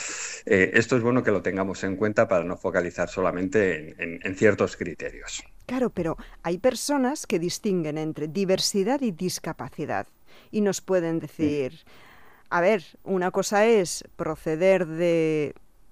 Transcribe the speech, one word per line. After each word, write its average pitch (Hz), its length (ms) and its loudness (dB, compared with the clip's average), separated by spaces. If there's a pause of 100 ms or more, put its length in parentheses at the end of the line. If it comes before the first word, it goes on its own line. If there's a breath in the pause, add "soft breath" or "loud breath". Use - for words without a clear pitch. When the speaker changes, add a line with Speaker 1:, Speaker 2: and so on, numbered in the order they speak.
(440 loud breath)
Speaker 1:
eh, 92 300 4
esto 117 240 4
es 113 40 -2
bueno 120 200 2
que 113 80 0
lo 98 100 2
tengamos 95 440 -4
en 95 120 -2
cuenta 104 320 2
para 87 160 2
no 87 140 -6
focalizar 87 500 -2
solamente 90 840 0
en, - 100 -12
en, 85 200 -8
en 95 140 -6
ciertos 104 400 4
criterios. - 680 -10 (220)
Speaker 2:
Claro, 247 240 -2
pero 165 300 -4 (240 loud breath)
hay 175 160 -4
personas 254 680 0
que 196 120 0
distinguen 165 580 -2
entre 156 320 -4
diversidad 190 720 0
y 247 120 -2
discapacidad 139 960 -6 (440 soft breath)
y 214 100 -2
nos 196 220 0
pueden 170 320 0
Speaker 1:
Sí. 160 120 -4
Speaker 2:
decir, 147 600 -2 (640 loud breath)
a 175 100 2
ver, 185 240 4 (180)
una 185 280 0
cosa 202 340 2
es 220 400 2 (120)
proceder 170 720 2
de, 160 680 0 (380)